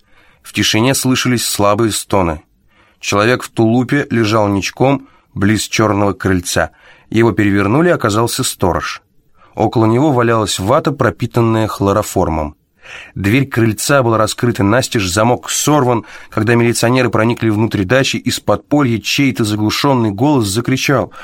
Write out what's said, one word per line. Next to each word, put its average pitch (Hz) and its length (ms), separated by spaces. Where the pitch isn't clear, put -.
В - 100
тишине 107 400
слышались 127 500
слабые 104 480
стоны. 87 520
Человек 117 420
в - 80
тулупе 123 640
лежал 110 360
ничком 127 600
близ 101 340
черного 101 460
крыльца. 90 560
Его 113 220
перевернули, 104 580
оказался 117 540
сторож. - 580
Около 110 320
него 131 260
валялась 117 440
вата, 139 360
пропитанная 113 720
хлороформом. 87 880
Дверь 113 320
крыльца 120 580
была 113 140
раскрыта 110 460
настежь, 101 480
замок 113 380
сорван. 123 560
Когда 110 260
милиционеры 120 540
проникли 113 400
внутрь 104 340
дачи, 127 320
из - 240
подполья 117 600
чей-то 131 440
заглушенный 107 680
голос 120 360
закричал: 120 640